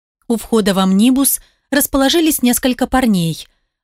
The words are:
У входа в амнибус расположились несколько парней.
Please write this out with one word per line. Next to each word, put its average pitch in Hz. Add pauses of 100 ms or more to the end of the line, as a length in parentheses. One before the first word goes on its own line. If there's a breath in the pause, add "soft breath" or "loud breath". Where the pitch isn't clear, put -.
(280)
У 233
входа 208
в 180
амнибус 226 (300 soft breath)
расположились 285
несколько 247
парней. 196 (360)